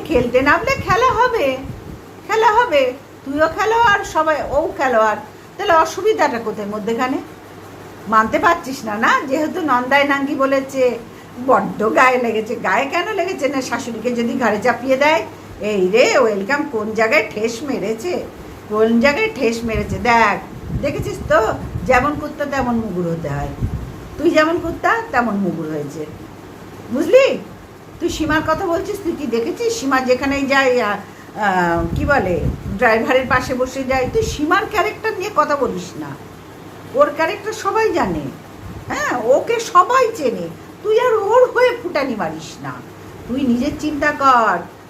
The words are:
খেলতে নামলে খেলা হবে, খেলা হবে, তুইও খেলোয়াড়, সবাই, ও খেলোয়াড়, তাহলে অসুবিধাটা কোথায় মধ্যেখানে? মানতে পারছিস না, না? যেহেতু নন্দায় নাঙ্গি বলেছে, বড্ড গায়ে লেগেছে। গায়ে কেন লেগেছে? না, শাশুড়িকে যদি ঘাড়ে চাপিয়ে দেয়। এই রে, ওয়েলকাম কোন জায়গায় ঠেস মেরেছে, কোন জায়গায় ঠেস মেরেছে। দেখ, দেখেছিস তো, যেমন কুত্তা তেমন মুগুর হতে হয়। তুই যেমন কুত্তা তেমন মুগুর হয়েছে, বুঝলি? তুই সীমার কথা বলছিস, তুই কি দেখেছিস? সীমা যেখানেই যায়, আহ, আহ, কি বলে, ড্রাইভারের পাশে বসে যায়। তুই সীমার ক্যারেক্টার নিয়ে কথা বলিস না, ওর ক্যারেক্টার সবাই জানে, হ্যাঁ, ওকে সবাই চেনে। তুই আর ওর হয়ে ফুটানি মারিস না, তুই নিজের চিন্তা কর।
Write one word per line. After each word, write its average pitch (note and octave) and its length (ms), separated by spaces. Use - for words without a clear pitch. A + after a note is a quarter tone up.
খেলতে B3+ 380
নামলে F4 280
খেলা A#4+ 420
হবে, G#4+ 440
খেলা A4 240
হবে, D4+ 400
তুইও D4+ 240
খেলোয়াড়, G#4 560
সবাই, D#4 320
ও D#4 260
খেলোয়াড়, A3 420
তাহলে F#4+ 140
অসুবিধাটা D#4+ 680
কোথায় G#3+ 280
মধ্যেখানে? A#3 520
মানতে A3 300
পারছিস D#4+ 460
না, G#3 100
না? D4 340
যেহেতু D#4 320
নন্দায় C#4 440
নাঙ্গি C#4 300
বলেছে, C4+ 640
বড্ড G#3+ 500
গায়ে B3+ 220
লেগেছে। A3 360
গায়ে G#3 320
কেন F4+ 260
লেগেছে? F4+ 360
না, C#4 140
শাশুড়িকে A#3 500
যদি A#3 260
ঘাড়ে G#3 240
চাপিয়ে B3+ 340
দেয়। D4+ 300
এই G3 280
রে, C#4+ 300
ওয়েলকাম A3+ 540
কোন G#3+ 220
জায়গায় A3+ 360
ঠেস A3+ 320
মেরেছে, A#3 640
কোন A3+ 320
জায়গায় D#4 340
ঠেস A#3 300
মেরেছে। G#3 340
দেখ, A3+ 400
দেখেছিস F#4 360
তো, F4+ 260
যেমন C4 340
কুত্তা D4 240
তেমন C4 300
মুগুর F#3 320
হতে E3 220
হয়। C#3+ 200
তুই D#4 120
যেমন D#4 280
কুত্তা F#4 440
তেমন A#3 240
মুগুর E3 300
হয়েছে, D3+ 400
বুঝলি? G4+ 460
তুই E4+ 80
সীমার D#4 380
কথা D#4+ 200
বলছিস, F#4+ 380
তুই E4+ 140
কি C#4+ 80
দেখেছিস? C#4+ 540
সীমা C4+ 200
যেখানেই C4+ 460
যায়, C4 340
আহ, G#3 180
আহ, F3 580
কি - 80
বলে, F#3 360
ড্রাইভারের A#3+ 520
পাশে B3+ 260
বসে C4 300
যায়। B3+ 280
তুই A3 100
সীমার D#4+ 480
ক্যারেক্টার G#4 480
নিয়ে G4 180
কথা D4 200
বলিস F3+ 440
না, D3 60
ওর D4 200
ক্যারেক্টার G4+ 380
সবাই G4+ 400
জানে, F#3+ 280
হ্যাঁ, F#4+ 360
ওকে F4 360
সবাই A4+ 560
চেনে। G3 320
তুই A4 180
আর A#4+ 140
ওর A4 360
হয়ে A#4+ 320
ফুটানি C4+ 320
মারিস D#3+ 480
না, C3+ 100
তুই B3+ 120
নিজের B3+ 300
চিন্তা D4 320
কর। A#3+ 460